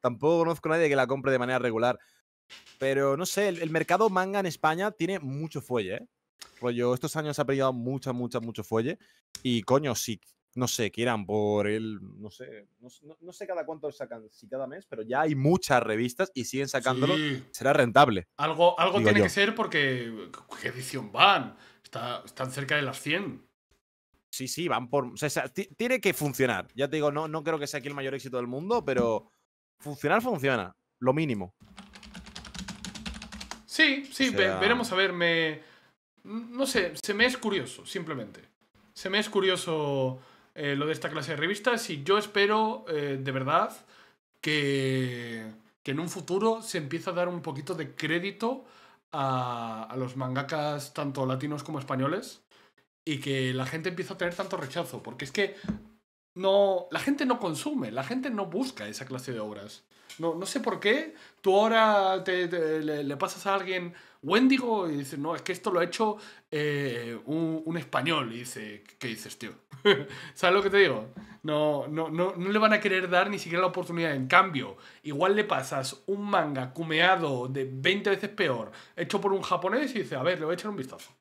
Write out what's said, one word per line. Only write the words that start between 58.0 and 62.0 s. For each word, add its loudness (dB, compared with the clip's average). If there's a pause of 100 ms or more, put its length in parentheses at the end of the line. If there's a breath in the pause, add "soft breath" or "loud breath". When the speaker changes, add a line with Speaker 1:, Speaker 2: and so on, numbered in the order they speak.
Speaker 2:
gente -4
no -2
busca -4
esa -10
clase -8
de -6
obras. -10 (340 loud breath)
No, -2
no -6
sé -4
por -2
qué, 2 (260 loud breath)
tú 6
ahora 6